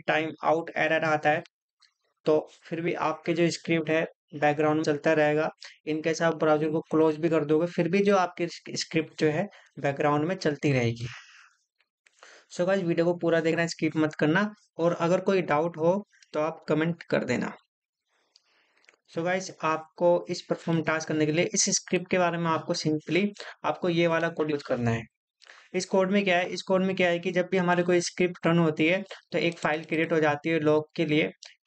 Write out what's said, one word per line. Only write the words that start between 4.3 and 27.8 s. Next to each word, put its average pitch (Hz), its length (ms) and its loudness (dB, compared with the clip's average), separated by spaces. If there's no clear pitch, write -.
बैकग्राउंड 147 420 2
में 156 60 0
चलता 151 300 0
रहेगा। 151 360 2
In 156 200 -4
case 165 140 -2
आप 165 140 2
ब्राउज़र 156 360 2
को 156 100 -2
क्लोज 156 360 2
भी 160 120 -2
कर 156 160 2
दोगे, 156 220 2
फिर 170 220 -2
भी 190 100 2
जो 202 180 4
आपकी 180 300 -2
स्क-, - 280 -14
स्क्रिप्ट - 460 -4
जो 156 100 4
है 175 160 -2
बैकग्राउंड 147 460 0
में 185 100 -2
चलती 151 380 0
रहेगी। 117 340 0
So 180 160 -2
गाइस, 190 160 0
वीडियो 170 220 2
को 175 120 2
पूरा 165 220 2
देखना, 165 280 0
स्किप 160 280 -4
मत 156 200 0
करना, 190 380 2
और 170 160 0
अगर 170 280 0
कोई 190 200 2
डाउट 156 360 -2
हो 175 300 0
तो 151 60 -2
आप 156 280 -4
कमेंट 160 360 0
कर 143 200 -2
देना। - 280 -4
So 165 80 -4
गाइस, 185 260 -2
आपको 175 680 0
इस 180 120 -6
परफॉर्म - 420 -2
टास्क 160 240 -2
करने 156 180 0
के 151 60 2
लिए 170 220 2
इस 196 160 0
स्क्रिप्ट 185 420 -2
के 185 60 2
बारे 170 200 2
में 170 140 0
आपको 160 220 -2
simply 160 540 0
आपको 156 240 -2
ये 170 180 2
वाला 165 220 0
कोड 156 220 -2
यूज़ 143 120 -4
करना 120 280 -2
है। 113 120 -2
इस 185 120 -4
कोड 190 260 0
में 202 120 2
क्या 180 140 2
है, 180 120 0
इस 180 120 -8
कोड 185 220 0
में 190 120 0
क्या 185 140 2
है 170 100 0
कि 180 120 -4
जब 175 200 0
भी 190 60 2
हमारी 175 260 2